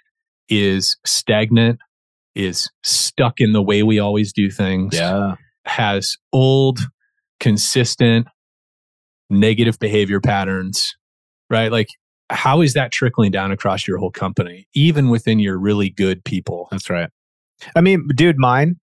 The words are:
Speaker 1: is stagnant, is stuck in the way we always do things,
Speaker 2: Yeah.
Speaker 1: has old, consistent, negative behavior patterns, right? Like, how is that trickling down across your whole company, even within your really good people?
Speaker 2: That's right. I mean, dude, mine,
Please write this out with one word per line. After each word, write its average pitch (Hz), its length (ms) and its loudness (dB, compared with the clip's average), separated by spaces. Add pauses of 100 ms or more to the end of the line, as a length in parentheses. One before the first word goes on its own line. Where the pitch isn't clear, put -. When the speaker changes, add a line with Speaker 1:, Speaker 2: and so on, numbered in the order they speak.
(480)
Speaker 1:
is 98 480 0 (100)
stagnant, 113 720 2 (560)
is 95 340 -4 (140)
stuck - 580 -2
in 107 120 4
the 104 100 2
way 104 200 2
we 107 160 2
always 104 340 0
do 101 180 0
things, 95 460 -2
Speaker 2:
Yeah. 92 400 -2 (280)
Speaker 1:
has 101 520 -2 (160)
old, 131 480 2 (600)
consistent, 117 840 0 (1040)
negative 110 480 2
behavior 101 420 0
patterns, 95 760 -4 (520)
right? 113 220 0
Like, 113 180 -2 (400)
how 139 320 2
is 143 140 2
that 131 160 -2
trickling 120 400 0
down 95 220 -2
across 98 340 -4
your 92 120 -4
whole 92 120 -4
company, 92 640 -8
even 147 360 2
within 113 280 0
your 98 200 0
really 101 320 0
good 95 340 -2
people? 87 480 -6
Speaker 2:
That's 98 180 -8
right. 85 180 -4 (680)
I 165 60 2
mean, 180 340 2
dude, 156 220 4
mine, 135 460 2